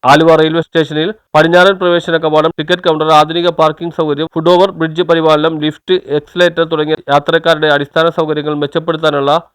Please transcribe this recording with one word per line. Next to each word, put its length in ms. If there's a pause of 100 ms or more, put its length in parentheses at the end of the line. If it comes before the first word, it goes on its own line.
(100)
ആലുവ 280
റെയിൽവേ 280
സ്റ്റേഷനിൽ 420 (260)
പടിഞ്ഞാറൻ 460
പ്രവേശന 420
കവാടം, 360
ടിക്കറ്റ് 280
കൗണ്ടർ, 220 (100)
ആധുനിക 300 (100)
പാർക്കിംഗ് 400
സൗകര്യം, 360
ഫുട് 180
ഓവർ, 160 (100)
ബ്രിഡ്ജ് 320
പരിപാലനം, 440 (100)
ലിഫ്റ്റ്, 320 (200)
എക്സലേറ്റർ 560
തുടങ്ങിയ 240 (160)
യാത്രക്കാരുടെ 640
അടിസ്ഥാന 420
സൗകര്യങ്ങൾ 460
മെച്ചപ്പെടുത്താനുള്ള 760 (180)